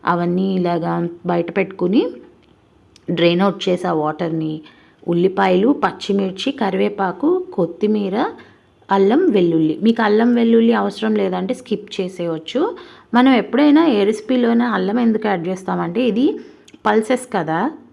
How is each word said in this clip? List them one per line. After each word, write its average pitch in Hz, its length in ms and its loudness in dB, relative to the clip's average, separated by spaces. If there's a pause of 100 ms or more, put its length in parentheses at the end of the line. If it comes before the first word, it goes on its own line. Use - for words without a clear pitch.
అవన్నీ 175 500 0
ఇలాగా 170 520 -2 (180)
బయట 175 320 -2
పెట్టుకుని 190 500 0 (1040)
డ్రైన్ 170 300 2
అవుట్ 196 280 0
చేసి 180 180 -2
ఆ 175 60 -2
వాటర్ని, 156 680 -4 (460)
ఉల్లిపాయలు, 185 760 2
పచ్చిమిర్చి, 196 680 -4
కరివేపాకు, 208 1000 -2
కొత్తిమీర, 208 720 -2 (680)
అల్లం, 226 400 4
వెల్లుల్లి. 165 520 2
మీకు 226 180 2
అల్లం, 226 340 2
వెల్లుల్లి 226 380 4
అవసరం 214 420 -2
లేదంటే 190 380 -2
స్కిప్ - 480 -6
చేసేయచ్చు. 180 760 -4 (380)
మనం 254 200 6
ఎప్పుడైనా 285 520 4
ఏ 214 180 2
రెసిపీలోనే 233 640 0
అల్లం 208 340 -2
ఎందుకు 220 280 0
యాడ్ 175 200 -2
చేస్తామంటే 185 600 -2
ఇది 262 320 0 (460)
పల్సెస్ 220 480 0
కదా 175 380 -2 (220)